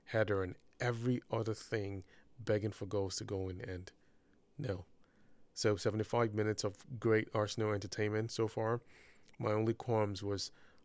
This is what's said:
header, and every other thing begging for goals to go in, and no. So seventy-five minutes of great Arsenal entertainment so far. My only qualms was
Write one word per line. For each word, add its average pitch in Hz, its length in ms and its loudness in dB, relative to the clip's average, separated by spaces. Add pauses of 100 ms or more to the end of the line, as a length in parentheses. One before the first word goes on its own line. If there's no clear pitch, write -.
header, 104 380 2
and 87 120 -4 (260)
every 123 500 0
other 113 240 0
thing 98 480 -4 (440)
begging 107 260 2
for - 140 -8
goals 98 300 -2
to - 80 -6
go 95 260 -2
in, 92 100 -8
and 92 320 -8 (640)
no. 95 280 -4 (640)
So 104 240 2
seventy-five 107 580 2
minutes 107 300 2
of 101 120 -2 (220)
great 110 360 4
Arsenal 107 400 2
entertainment 107 580 -2
so 113 160 0
far. 113 320 0 (580)
My 110 140 0
only 110 220 2
qualms 104 480 0
was 101 280 -2 (340)